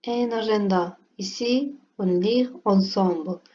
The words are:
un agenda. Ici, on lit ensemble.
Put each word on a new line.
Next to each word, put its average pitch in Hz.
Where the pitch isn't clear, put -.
un 240
agenda. 202
Ici, 247
on 180
lit 247
ensemble. 185